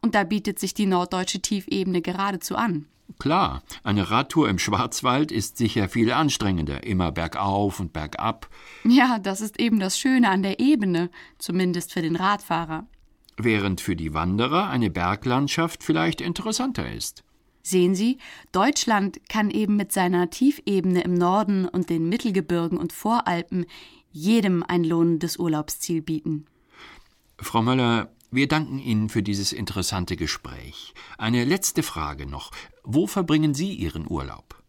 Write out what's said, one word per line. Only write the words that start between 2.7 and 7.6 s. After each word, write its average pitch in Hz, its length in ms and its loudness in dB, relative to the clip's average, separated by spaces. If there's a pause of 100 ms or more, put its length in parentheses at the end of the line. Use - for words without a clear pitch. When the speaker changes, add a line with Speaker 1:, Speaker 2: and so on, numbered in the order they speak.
Speaker 2:
Klar, 139 440 0 (200)
eine 101 280 0
Radtour 135 380 2
im 95 100 0
Schwarzwald 123 720 0
ist - 280 -4
sicher 107 320 0
viel 117 220 2
anstrengender, 98 720 0
immer 90 280 0
bergauf 98 640 -2